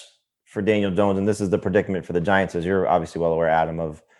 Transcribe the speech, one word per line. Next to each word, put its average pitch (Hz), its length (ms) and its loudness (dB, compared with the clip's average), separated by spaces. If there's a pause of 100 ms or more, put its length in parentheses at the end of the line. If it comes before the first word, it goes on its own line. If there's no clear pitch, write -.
(460)
for - 160 -8
Daniel 101 300 2
Jones, 98 280 2
and 98 80 0
this 104 140 0
is 98 80 -2
the 85 100 2
predicament 95 460 0
for 87 80 -8
the 85 80 0
Giants, 95 340 0
as 85 100 -4
you're 92 220 0
obviously 82 340 -2
well 82 120 0
aware, 82 160 0
Adam, 82 300 0
of 78 220 -8 (180)